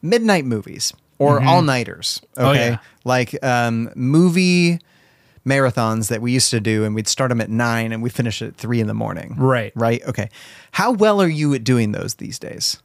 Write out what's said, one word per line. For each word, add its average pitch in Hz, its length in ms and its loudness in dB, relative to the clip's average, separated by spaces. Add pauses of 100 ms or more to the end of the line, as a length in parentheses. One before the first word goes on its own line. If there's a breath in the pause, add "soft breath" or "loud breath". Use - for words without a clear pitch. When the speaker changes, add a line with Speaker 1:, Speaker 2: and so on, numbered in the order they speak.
Speaker 1:
midnight 202 420 2
movies 110 480 -4 (260)
or 139 200 4
Speaker 2:
Mm-hmm. 127 100 2
Speaker 1:
all-nighters, 139 720 0 (160)
Speaker 2:
Oh, 127 140 2
Speaker 1:
okay? 120 200 2
Speaker 2:
yeah. 113 80 -2 (260 soft breath)
Speaker 1:
Like, 123 400 -2
um, 120 500 0
movie 170 880 2 (680 soft breath)
marathons 120 640 0
that 113 120 -2
we 120 120 -2
used 127 180 2
to 117 100 0
do, 107 240 0
and 107 100 -2
we'd 110 140 -4
start 131 220 -2
'em 120 100 0
at 104 80 -4
nine 113 440 -2
and 113 100 -6
we 120 80 -4
finish 120 320 -4
at 113 140 -12
three 117 240 -2
in 107 80 0
the 107 60 -6
morning. 107 440 -8
Speaker 2:
Right. 127 380 0
Speaker 1:
Right? 113 300 0
Okay. 104 220 -6 (440 loud breath)
How 214 180 0
well 208 320 4
are 180 60 4
you 151 260 0
at 123 100 -4
doing 117 280 2
those - 220 -6
these - 240 -12
days? - 460 -8